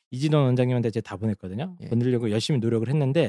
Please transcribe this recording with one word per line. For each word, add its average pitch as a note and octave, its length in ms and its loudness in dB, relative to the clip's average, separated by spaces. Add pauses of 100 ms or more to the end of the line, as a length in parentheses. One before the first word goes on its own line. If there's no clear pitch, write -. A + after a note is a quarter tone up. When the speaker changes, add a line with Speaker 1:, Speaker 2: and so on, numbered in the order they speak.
(100)
Speaker 1:
이진원 D3 360 2
원장님한테 B2 440 2
제가 A2 180 -4
다 G2+ 80 -10
보냈거든요. A2 680 -6
Speaker 2:
예. - 60 -14
Speaker 1:
보내려고 A#2+ 440 0
열심히 A2+ 260 0
노력을 A2+ 300 0
했는데 C#3+ 400 2